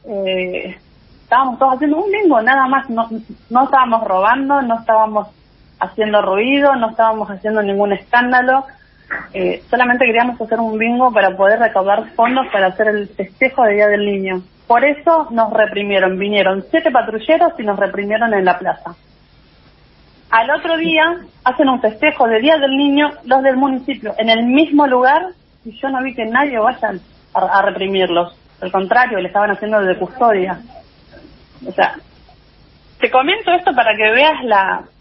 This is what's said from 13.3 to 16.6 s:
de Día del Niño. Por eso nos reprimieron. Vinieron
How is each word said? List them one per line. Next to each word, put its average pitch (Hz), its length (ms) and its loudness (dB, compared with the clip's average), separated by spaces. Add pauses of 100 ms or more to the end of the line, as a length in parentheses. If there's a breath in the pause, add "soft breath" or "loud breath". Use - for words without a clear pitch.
de 208 120 2
Día 208 120 4
del 208 180 2
Niño. 190 380 -4 (240)
Por 240 180 2
eso 294 460 0
nos 226 220 -2
reprimieron. 202 680 0
Vinieron 196 520 0